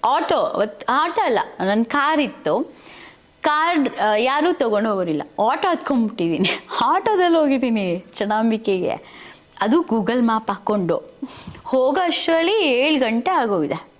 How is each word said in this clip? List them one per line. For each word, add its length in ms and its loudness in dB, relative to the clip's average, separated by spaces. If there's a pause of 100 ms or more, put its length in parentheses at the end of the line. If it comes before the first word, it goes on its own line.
ಆಟೋ, 320 2
ಅವತ್ತು 520 -2
ಆಟೋ 360 0
ಅಲ್ಲ, 140 2 (220)
ನನ್ 240 2
ಕಾರ್ 360 0
ಇತ್ತು, 540 -2 (640)
ಕಾರ್, 600 0
ಆ, 140 2
ಯಾರೂ 380 2
ತಗೊಂಡು 380 0
ಹೋಗೋರಿಲ್ಲ, 320 -2
ಆಟೋ 480 -2
ಹತ್ಕೊಂಡ್ಬಿಟ್ಟಿದ್ದೀನಿ. 800 0 (360)
ಆಟೋದಲ್ಲಿ 540 2
ಹೋಗಿದ್ದೀನಿ 600 0
ಕ್ಷಣಾಂಬಿಕೆಗೆ, 920 -2 (720)
ಅದು 220 4
Google 380 0
ಮ್ಯಾಪ್ 300 2
ಹಾಕೊಂಡು. 680 -2 (460)
ಹೋಗೋ 360 2
ಅಷ್ಟ್ರಲ್ಲಿ 640 0
ಏಳು 360 2
ಗಂಟೆ 300 0
ಆಗೋಗಿದೆ. 580 0 (120)